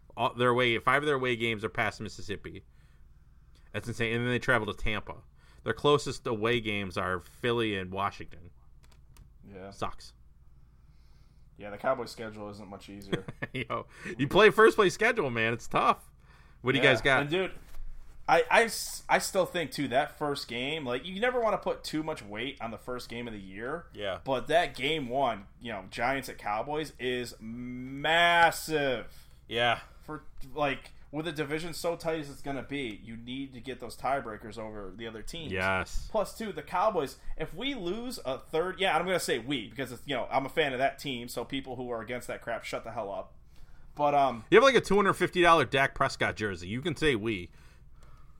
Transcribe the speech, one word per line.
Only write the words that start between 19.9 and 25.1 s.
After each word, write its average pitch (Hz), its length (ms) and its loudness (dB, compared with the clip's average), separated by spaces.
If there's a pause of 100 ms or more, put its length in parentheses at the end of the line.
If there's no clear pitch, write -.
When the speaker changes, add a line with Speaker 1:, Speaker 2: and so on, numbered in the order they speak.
Speaker 2:
first 143 280 -2
game, 135 380 -4
like, 127 220 -2
you 185 120 -8
never 247 220 2
wanna 208 160 2
put - 260 -4
too 156 200 -4
much 156 200 -6
weight 110 380 -6
on 113 80 -6
the 107 80 -10
first 123 320 -10
game 120 180 -8
of 113 60 -8
the 104 60 -10
year. 113 460 -8 (100)
Speaker 1:
Yeah. 98 280 -4
Speaker 2:
But 123 260 -2
that 151 260 2
game 139 340 -2
one, 117 360 0 (140)